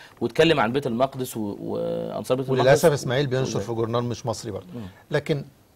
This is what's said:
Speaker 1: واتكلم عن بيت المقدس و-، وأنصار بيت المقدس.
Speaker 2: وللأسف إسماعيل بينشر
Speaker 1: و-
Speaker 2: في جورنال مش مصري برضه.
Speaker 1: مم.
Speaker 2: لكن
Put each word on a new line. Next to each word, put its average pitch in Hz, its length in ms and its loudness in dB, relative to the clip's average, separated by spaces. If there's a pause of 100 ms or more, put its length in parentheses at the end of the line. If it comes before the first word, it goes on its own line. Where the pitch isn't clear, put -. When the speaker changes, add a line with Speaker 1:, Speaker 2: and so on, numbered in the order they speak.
(220)
Speaker 1:
واتكلم 151 380 4
عن 113 120 2
بيت 139 160 0
المقدس 127 500 -2
و-، 101 240 -4
وأنصار 110 760 -4
بيت 131 100 -4
المقدس. 131 140 0
Speaker 2:
وللأسف 143 300 6
إسماعيل 139 360 0
بينشر 123 300 -2
Speaker 1:
و- 104 40 0
Speaker 2:
في 107 100 -6
جورنال 117 320 -2
مش 120 220 -6
مصري 113 260 -4
برضه. 95 240 -10
Speaker 1:
مم. 117 60 -10 (300)
Speaker 2:
لكن 143 340 -2 (300)